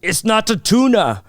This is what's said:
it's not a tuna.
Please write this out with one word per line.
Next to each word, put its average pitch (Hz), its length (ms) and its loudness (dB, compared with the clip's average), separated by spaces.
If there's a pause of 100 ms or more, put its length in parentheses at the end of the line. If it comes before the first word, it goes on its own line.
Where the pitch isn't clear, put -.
it's 170 220 -6
not 220 260 0
a 226 60 0
tuna. 202 720 0